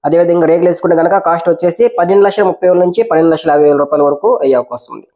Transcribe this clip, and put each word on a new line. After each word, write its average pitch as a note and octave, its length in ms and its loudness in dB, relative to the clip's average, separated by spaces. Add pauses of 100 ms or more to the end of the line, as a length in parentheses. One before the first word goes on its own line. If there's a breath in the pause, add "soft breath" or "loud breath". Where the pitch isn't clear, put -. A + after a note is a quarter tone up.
అదేవిధంగా E3+ 440 0
రేకులు E3+ 180 2
వేసుకుంటే E3+ 320 -2
కనుక E3+ 160 0 (100)
cost E3 240 -2
వచ్చేసి E3+ 320 -2 (160)
పన్నెండు F#3+ 260 2
లక్షల G3 240 0
ముప్పై F3+ 200 -2
వేల F3+ 160 2
నుంచి F3 160 -2 (100)
పన్నెండు E3 220 2
లక్షల D#3 200 -2
యాభై D3 160 4
వేల D3 140 2
రూపాయల D3 240 -2
వరకు C#3+ 240 -2 (140)
అయ్యే C3 160 2
అవకాశం - 340 -8
ఉంది. G2+ 200 -20